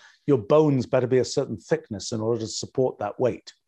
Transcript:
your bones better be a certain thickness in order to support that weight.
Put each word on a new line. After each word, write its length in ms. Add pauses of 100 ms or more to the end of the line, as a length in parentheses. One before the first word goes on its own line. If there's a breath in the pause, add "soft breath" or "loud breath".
(280 soft breath)
your 100
bones 480
better 220
be 100
a 80
certain 320
thickness 540
in 100
order 180
to 80
support 520
that 200
weight. 320 (160)